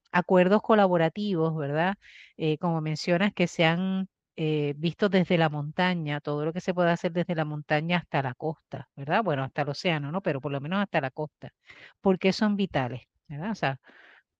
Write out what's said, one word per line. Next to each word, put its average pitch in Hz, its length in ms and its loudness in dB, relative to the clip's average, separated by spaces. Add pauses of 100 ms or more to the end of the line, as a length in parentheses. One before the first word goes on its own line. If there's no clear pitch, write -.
(120)
acuerdos 185 500 4
colaborativos, 180 960 2
¿verdad? 156 380 0 (420)
Eh, 156 220 0
como 165 220 -2
mencionas, 170 520 0
que 175 140 0
se - 180 2
han 190 420 0 (300)
eh, 151 400 0
visto 170 320 0
desde 180 280 2
la 160 120 4
montaña, 151 720 -2
todo 147 240 -4
lo 165 80 -4
que 180 80 -6
se 214 120 -2
puede 175 180 2
hacer 170 220 0
desde 175 220 -2
la 156 100 -2
montaña 151 540 0
hasta 143 220 -2
la 131 120 -4
costa, - 640 -10
¿verdad? 165 280 -2
Bueno, 143 200 0
hasta 131 200 -6
el 139 60 -6
océano, 147 420 -2
¿no? 190 100 -4
Pero 139 200 -2
por 143 100 -6
lo 139 100 -4
menos 175 200 -4
hasta 175 200 0
la 131 100 -4
costa. - 400 -12 (500)
¿Por 190 180 4
qué 190 140 2
son 208 240 0
vitales? 131 460 -4 (240)
¿Verdad? 160 240 -8
O 202 40 -4
sea, 135 240 -2 (600)